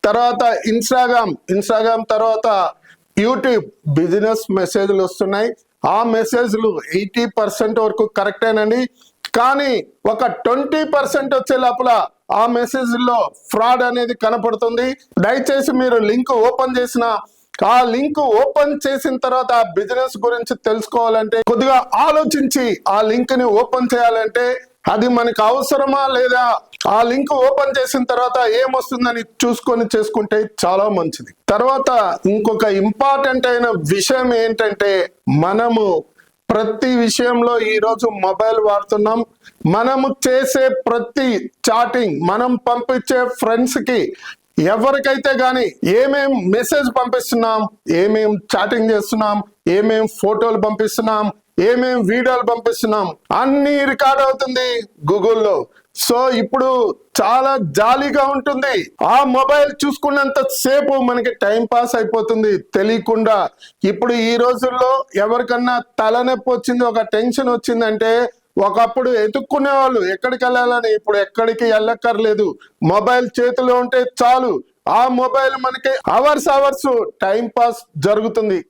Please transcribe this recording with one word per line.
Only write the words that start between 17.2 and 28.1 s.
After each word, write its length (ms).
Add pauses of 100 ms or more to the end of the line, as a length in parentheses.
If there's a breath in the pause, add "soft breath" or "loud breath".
ఆ 40 (180)
లింక్ 280 (200)
ఓపెన్ 300 (140)
చేసిన 280 (120)
తర్వాత 320
ఆ 80 (100)
బిజినెస్ 480
గురించి 300 (140)
తెలుసుకోవాలంటే, 680 (140)
కొద్దిగా 260 (300)
ఆలోచించి 580 (300)
ఆ 40 (120)
లింక్ 320
ని 40 (140)
ఓపెన్ 340
చేయాలంటే 520 (460)
అది 220
మనకు 320
అవసరమా 540 (160)
లేదా, 260 (500)
ఆ 60 (100)
లింక్ 220 (160)
ఓపెన్ 300
చేసిన 340